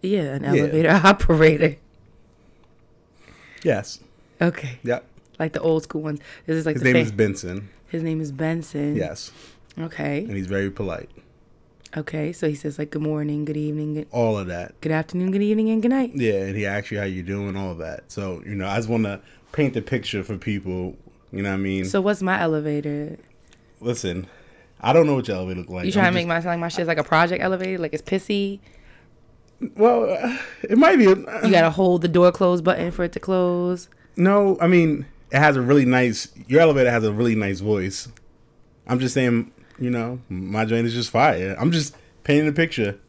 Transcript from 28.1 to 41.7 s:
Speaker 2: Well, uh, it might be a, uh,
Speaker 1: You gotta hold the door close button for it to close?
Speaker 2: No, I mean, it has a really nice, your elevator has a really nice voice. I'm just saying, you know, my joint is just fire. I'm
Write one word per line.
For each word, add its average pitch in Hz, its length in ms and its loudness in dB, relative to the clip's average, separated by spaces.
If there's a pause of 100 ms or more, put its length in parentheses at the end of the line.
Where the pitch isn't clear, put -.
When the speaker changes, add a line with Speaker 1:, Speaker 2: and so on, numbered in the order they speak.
Speaker 2:
Well, 233 420 4
uh, 247 200 -4 (240)
it 214 160 2
might 330 180 8
be 247 80 8
a, 190 80 10
uh, - 320 -2
Speaker 1:
You - 60 4
gotta 170 200 6
hold 180 300 2
the 175 80 0
door 175 240 6
close 180 300 2
button 170 280 0
for 175 140 -4
it 170 80 -6
to - 80 -8
close? 180 680 -2 (260)
Speaker 2:
No, 196 460 4
I - 40 2
mean, 160 380 4 (260)
it 131 100 0
has 147 160 6
a 131 40 0
really 135 240 6
nice, 123 440 2 (180)
your 143 160 6
elevator 139 280 6
has 117 140 2
a 107 80 2
really 113 220 2
nice 98 260 0
voice. 98 480 -2 (760)
I'm 127 120 0
just 127 140 0
saying, 120 400 0 (260)
you 123 120 -4
know, 123 380 -4
my 95 360 -4
joint 117 220 0
is 117 80 -2
just 120 160 -4
fire. 107 480 2
I'm 160 140 2